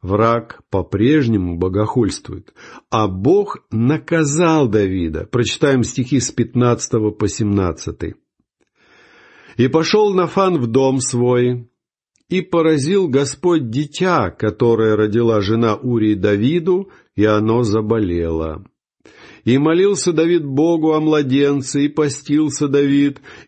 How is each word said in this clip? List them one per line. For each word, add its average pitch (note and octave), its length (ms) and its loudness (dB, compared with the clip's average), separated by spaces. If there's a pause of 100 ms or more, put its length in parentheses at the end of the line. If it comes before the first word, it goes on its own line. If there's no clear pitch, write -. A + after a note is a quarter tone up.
Враг A2+ 680 -2
по-прежнему G2+ 880 0
богохульствует, F#2+ 960 -4 (380)
а G#2+ 160 0
Бог C#3 640 -2
наказал D#3 1000 0
Давида. F#2+ 560 -4
Прочитаем B2 580 0
стихи B2+ 360 -2
с - 120 -4
пятнадцатого A#2+ 800 0
по G#2 180 -4
семнадцатый. F#2+ 880 -4 (1400)
«И B2 100 4
пошел G3 460 2
Нафан F3+ 460 0
в A#2+ 80 -2
дом C3+ 320 2
свой, B2 680 0 (600)
и F#3 120 -2
поразил E3 680 2
Господь C#3 640 0
дитя, D3 580 -2
которое A2 680 0
родила G#2+ 460 2
жена A2 340 0
Урии A2 380 0
Давиду, D3+ 760 0 (240)
и G2+ 100 2
оно G#2+ 380 2
заболело. F2+ 1000 -2 (800)
И B2 160 2
молился F3 520 2
Давид E3 320 2
Богу D#3 500 0
о D#3 60 2
младенце, C#3+ 840 0
и - 20 0
постился D3 800 -2
Давид, C#3+ 540 0 (260)